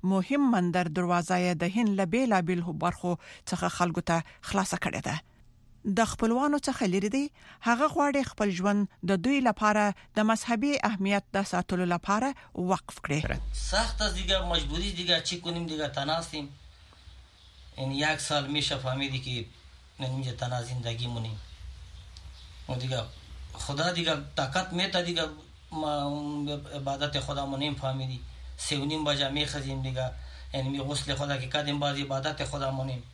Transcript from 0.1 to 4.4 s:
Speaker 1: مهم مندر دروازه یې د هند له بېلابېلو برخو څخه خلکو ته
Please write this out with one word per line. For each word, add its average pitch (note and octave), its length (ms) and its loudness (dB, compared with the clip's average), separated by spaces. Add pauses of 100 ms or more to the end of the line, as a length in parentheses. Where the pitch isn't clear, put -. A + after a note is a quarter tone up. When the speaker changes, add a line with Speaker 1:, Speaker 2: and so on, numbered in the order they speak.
Speaker 1:
مهم A3+ 300 4 (100)
مندر F3+ 340 4 (120)
دروازه F3 420 2
یې F3+ 120 4 (100)
د - 20 2 (120)
هند A3+ 140 4 (100)
له G3 120 4
بېلابېلو F3+ 720 2
برخو F3 280 0 (380)
څخه F3+ 160 0 (120)
خلکو F3 320 2
ته E3 60 6 (340)